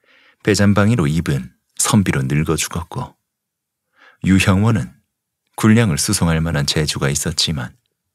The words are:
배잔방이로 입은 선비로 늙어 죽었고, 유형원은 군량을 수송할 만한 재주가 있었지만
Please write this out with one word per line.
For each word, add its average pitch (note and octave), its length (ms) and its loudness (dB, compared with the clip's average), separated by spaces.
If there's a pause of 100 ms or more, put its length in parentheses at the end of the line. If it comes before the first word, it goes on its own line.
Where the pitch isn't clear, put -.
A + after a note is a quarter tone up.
(420)
배잔방이로 G2+ 640 2
입은 D#2+ 460 -2 (240)
선비로 F2 460 0
늙어 D2+ 340 0
죽었고, - 580 -8 (1080)
유형원은 F#2+ 680 2 (640)
군량을 A2 420 2
수송할 E2 420 0
만한 D#2 260 -2
재주가 D2 440 -2
있었지만 C#2+ 640 -4 (400)